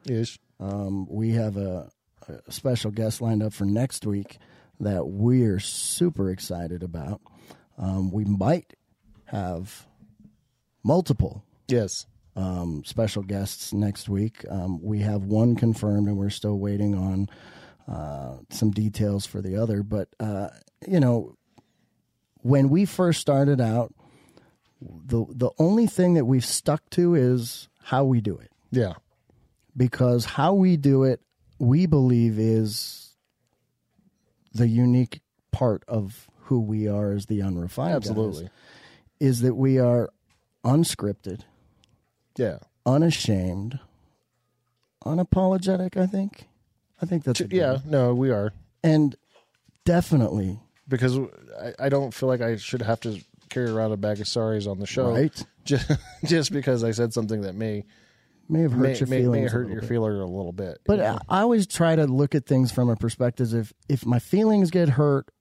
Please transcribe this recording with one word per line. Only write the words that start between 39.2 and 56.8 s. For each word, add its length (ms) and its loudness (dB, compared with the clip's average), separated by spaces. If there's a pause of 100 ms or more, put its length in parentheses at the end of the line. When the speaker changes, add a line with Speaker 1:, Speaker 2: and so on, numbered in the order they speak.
Speaker 2:
that 140 2
we 240 2
are 300 2 (540)
unscripted, 800 -2 (960)
Speaker 1:
Yeah. 220 -2 (260)
Speaker 2:
unashamed, 920 0 (1300)
unapologetic, 920 0
I 80 2
think. 420 -6 (540)
I 40 -6
think 180 -2
that's 160 -2
Speaker 1:
Ch-, 20 -2
Speaker 2:
a 60 -4
good 100 0
Speaker 1:
yeah, 160 2
Speaker 2:
one. 120 -4
Speaker 1:
no, 280 2
we 180 0
are. 220 -2 (300)
Speaker 2:
And 320 4 (720)
definitely. 760 2 (280)
Speaker 1:
Because 280 0
w-, 160 -4 (300)
I, 240 -6
I 40 2
don't 240 0
feel 160 -2
like 120 0
I 160 0
should 240 -6
have 200 0
to 180 -6 (300)
carry 200 -2
around 220 0
a 60 -4
bag 220 -2
of 80 -6
sorries 420 -2
on 100 -6
the 80 -8
show. 240 0
Speaker 2:
Right. 400 -2
Speaker 1:
<laughs> 160 -20
Just, 240 0 (320)
just 300 0
because 320 0